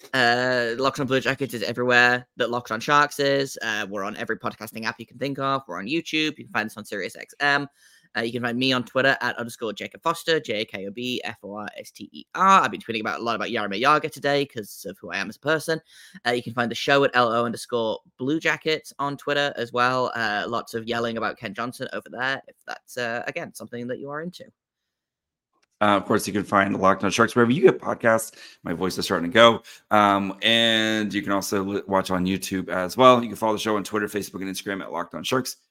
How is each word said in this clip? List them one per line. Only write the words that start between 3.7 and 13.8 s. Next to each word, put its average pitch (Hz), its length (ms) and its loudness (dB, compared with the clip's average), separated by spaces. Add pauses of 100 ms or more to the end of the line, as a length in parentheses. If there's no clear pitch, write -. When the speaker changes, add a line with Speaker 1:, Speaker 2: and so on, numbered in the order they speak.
Speaker 1:
we're 98 140 -6
on 104 120 -8
every 110 220 -6
podcasting 110 460 -10
app 110 160 -6
you 117 60 -12
can - 120 -20
think 135 220 -6
of. 135 260 -2
We're 87 140 -10
on 98 80 -10
YouTube. 156 500 -4
You 117 60 -18
can 123 80 -20
find 110 140 -4
us 107 100 -14
on 104 80 -14
Sirius 101 320 -8
X - 240 -18
M. 143 280 2 (480)
Uh, 107 60 -2
you 117 100 -4
can 120 100 -4
find 120 140 -2
me 131 160 2
on 127 120 0
Twitter 131 360 2
at 120 160 -4
underscore 117 360 -8
Jacob - 300 -12
Foster, 165 380 0
J 107 220 -4
A - 20 -2
K 98 220 -10
O 101 40 -8
B 123 340 -6
F 110 180 -10
O 98 100 -14
R 104 240 -10
S - 140 -16
T - 220 -18
E 76 120 -18 (100)
R. 185 280 6
I've 131 80 0
been 101 100 -10
tweeting 110 200 -4
about, 98 200 -4
a - 20 -8
lot 117 140 -2
about 104 120 -4
Jaromir 104 340 -4